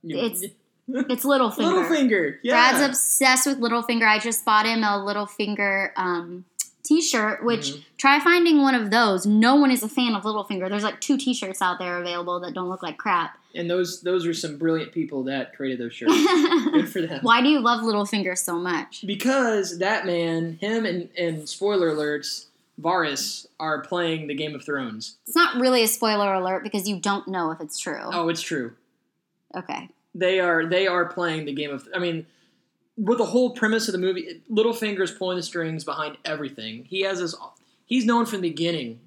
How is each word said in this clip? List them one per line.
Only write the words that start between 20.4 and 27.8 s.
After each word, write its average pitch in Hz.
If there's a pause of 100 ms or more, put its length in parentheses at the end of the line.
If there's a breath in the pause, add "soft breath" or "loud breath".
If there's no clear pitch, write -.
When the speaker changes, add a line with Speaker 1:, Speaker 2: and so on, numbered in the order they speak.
Speaker 1:
him 220
and, 175 (100)
and 160
spoiler 190
alerts, 147 (340)
Varys 156 (120)
are 156
playing 165
the 143
Game 151
of 135
Thrones. 123 (100)
Speaker 2:
It's -
not 330
really 254
a 220
spoiler 208
alert 185
because 202
you 196
don't 202
know 180
if 160
it's 151
true. -